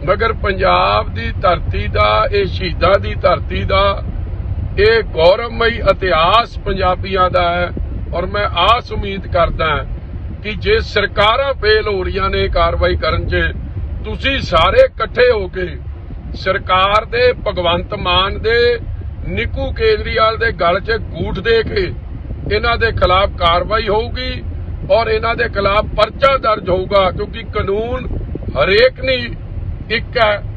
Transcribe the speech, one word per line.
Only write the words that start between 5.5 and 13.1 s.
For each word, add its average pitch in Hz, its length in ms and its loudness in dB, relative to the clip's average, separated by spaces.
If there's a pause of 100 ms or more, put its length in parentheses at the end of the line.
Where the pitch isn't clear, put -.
ਇਤਿਹਾਸ 190 680 2
ਪੰਜਾਬੀਆਂ 185 720 0
ਦਾ 175 260 2
ਹੈ। 175 160 -2 (420)
ਔਰ 170 120 -4
ਮੈਂ 202 200 -4
ਆਸ 208 460 2
ਉਮੀਦ 196 360 -6
ਕਰਦਾ 160 580 0 (580)
ਕਿ 208 80 -6
ਜੇ 208 280 2
ਸਰਕਾਰਾਂ 220 760 2
ਫੇਲ 214 340 2
ਹੋ 196 160 -2
ਰਹੀਆਂ 190 260 -2
ਨੇ 196 180 0
ਕਾਰਵਾਈ 175 480 2
ਕਰਨ 170 320 -2